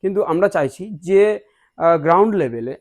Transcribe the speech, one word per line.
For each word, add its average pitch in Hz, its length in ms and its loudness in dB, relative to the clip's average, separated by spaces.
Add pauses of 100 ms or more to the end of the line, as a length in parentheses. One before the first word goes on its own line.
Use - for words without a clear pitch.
কিন্তু 196 220 -2
আমরা 165 260 0
চাইছি 165 400 -4
যে, 196 500 0 (380)
আহ, 165 200 2
গ্রাউন্ড 180 380 2
লেভেলে 123 460 -6